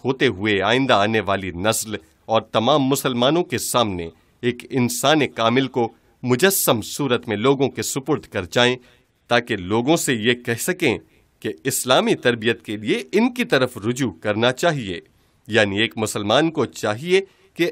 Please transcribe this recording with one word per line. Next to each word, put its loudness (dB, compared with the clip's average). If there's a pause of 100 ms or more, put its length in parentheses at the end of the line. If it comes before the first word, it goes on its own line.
होते 0
हुए 0
आइंदा 4
आने 2
वाली -2
नस्ल -2 (300)
और 2
तमाम 2
मुसलमानों 2
के -4
सामने -2 (320)
एक -4
इंसान 2
कामिल 0
को -2 (320)
मुजस्सम 2
सूरत -2
में 0
लोगों 2
के -6
सुपुर्द -4
कर -6
जाएं, 2 (540)
ताकि 0
लोगों 0
से -2
ये 0
कह -6
सकें -2 (440)
कि -6 (120)
इस्लामी 0
तरबियत -2
के -8
लिए -2 (160)
इनकी 2
तरफ 0
रुजू -2 (120)
करना 0
चाहिए। -4 (460)
यानी 2
एक -2
मुसलमान 0
को -2
चाहिए -2 (380)
कि 2